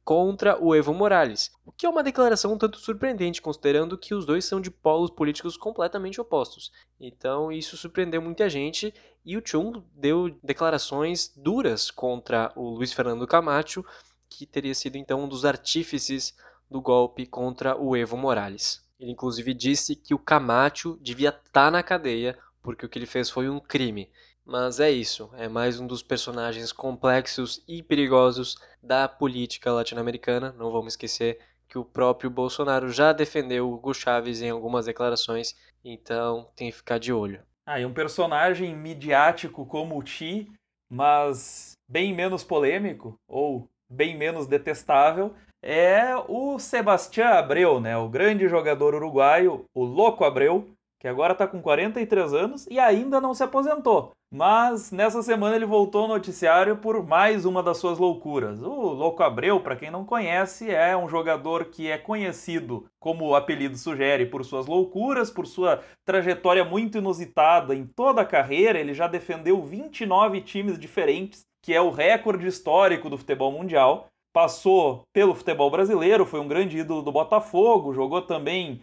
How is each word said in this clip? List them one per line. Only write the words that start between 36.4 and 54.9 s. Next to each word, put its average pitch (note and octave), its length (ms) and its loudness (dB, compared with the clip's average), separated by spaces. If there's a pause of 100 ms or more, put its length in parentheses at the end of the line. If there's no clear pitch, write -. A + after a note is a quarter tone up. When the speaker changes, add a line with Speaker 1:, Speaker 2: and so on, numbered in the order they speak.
Speaker 1:
tem A#2+ 140 -10
que - 60 -16
ficar A#2+ 220 -4
de A#2+ 140 -4
olho. G#2 280 -4 (240)
Speaker 2:
Ah, D3 140 -6
e B2 80 -4
um B2+ 60 -8
personagem E3 800 0
midiático D3+ 920 0
como D#3 320 -8
o C3+ 80 -8
Chi, G3+ 460 -10 (400)
mas C#3+ 840 0 (140)
bem F3+ 240 -2
menos F3+ 300 -4
polêmico, D3+ 720 -2 (140)
ou C3+ 400 -4 (200)
bem D3+ 280 -2
menos D3+ 320 -4
detestável, D3+ 840 2 (300)
é F#3+ 520 4 (100)
o C4+ 320 -4
Sebastián - 720 0
Abreu, E3+ 500 4
né? A2+ 180 -4
O A2+ 120 -2
grande F#3+ 400 2
jogador D3 480 2
uruguaio, D3+ 760 4
o B2+ 120 -2
Loco F#3 400 2
Abreu, C#3+ 420 2 (340)
que - 60 -8
agora D3 280 0
tá F#3+ 120 0
com F3+ 160 -8
quarenta F3+ 380 0
e A3 60 -2
três F3+ 280 0
anos A3 340 -2
e B3 120 -2
ainda B3+ 400 4
não C4 140 -2
se C4+ 100 -2
aposentou. C4+ 680 0 (240)
Mas G#3+ 560 2